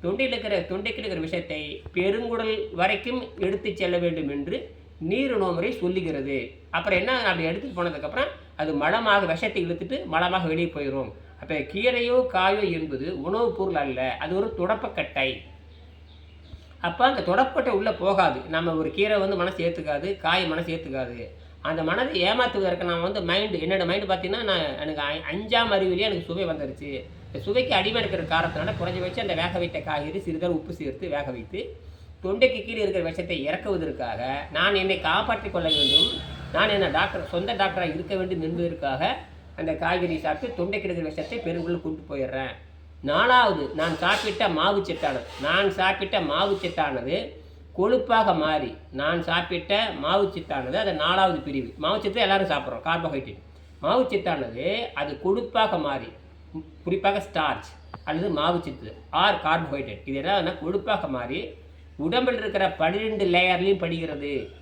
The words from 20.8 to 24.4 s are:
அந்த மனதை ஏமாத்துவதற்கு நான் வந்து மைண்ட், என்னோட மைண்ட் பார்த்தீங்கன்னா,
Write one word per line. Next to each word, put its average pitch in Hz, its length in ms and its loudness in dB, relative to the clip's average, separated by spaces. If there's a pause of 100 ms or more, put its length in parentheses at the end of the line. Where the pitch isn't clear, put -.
அந்த 160 220 -2
மனதை 202 380 0
ஏமாத்துவதற்கு 196 640 2
நான் 170 180 0
வந்து 196 200 -2
மைண்ட், 185 340 0
என்னோட 175 300 0
மைண்ட் 196 260 0
பார்த்தீங்கன்னா, 190 320 0